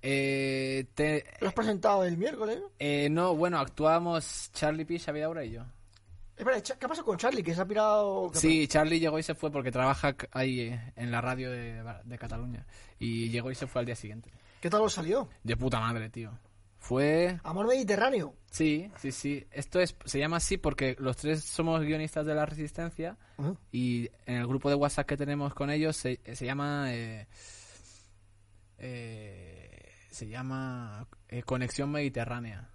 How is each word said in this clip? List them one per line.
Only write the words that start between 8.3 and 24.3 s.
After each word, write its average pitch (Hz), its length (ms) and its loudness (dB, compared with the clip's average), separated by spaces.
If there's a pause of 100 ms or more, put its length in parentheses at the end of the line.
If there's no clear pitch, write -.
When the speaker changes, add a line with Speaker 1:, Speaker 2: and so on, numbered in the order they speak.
Speaker 2:
¿qué - 60 0
Speaker 1:
Sí, 160 300 6
Speaker 2:
pasa? 156 100 4
Speaker 1:
Charlie 160 220 4
llegó 156 180 2
y 156 60 -2
se 160 100 -2
fue 151 160 -2
porque 131 220 -2
trabaja 131 440 4
c-, - 140 -10
ahí, 131 300 0
eh, 117 340 -6
en 120 160 -6
la 120 100 0
radio 127 300 -4
de, 117 320 -8 (220)
de 120 140 -12
Cataluña. 117 460 -8 (360)
Y 117 300 -2
llegó 120 200 -2
y 131 60 -6
se 139 100 -6
fue 127 140 0
al 120 60 0
día 120 100 -6
siguiente. 110 340 -12 (300)
Speaker 2:
¿Qué 170 100 0
tal 214 120 6
os 220 100 4
salió? 190 360 0 (140)
Speaker 1:
De 113 140 0
puta 123 240 2
madre, 113 300 -2
tío. 113 200 -10 (480)
Fue 160 640 4
Speaker 2:
Amor 185 240 -2
Mediterráneo. 233 680 4 (160)
Speaker 1:
Sí, 156 360 2 (120)
sí, 139 100 -4
sí. 143 400 -4
Esto 143 300 -2
es, 175 240 0
se - 160 -2
llama 160 160 0
así 185 220 0
porque 135 420 0
los 131 160 -2
tres 156 260 0
somos 165 380 2
guionistas 156 440 0
de 151 120 0
La 151 100 2
Resistencia 160 720 -6 (200)
Speaker 2:
Ujú. 156 200 -2 (160)
Speaker 1:
y 120 360 0 (180)
en 123 100 -4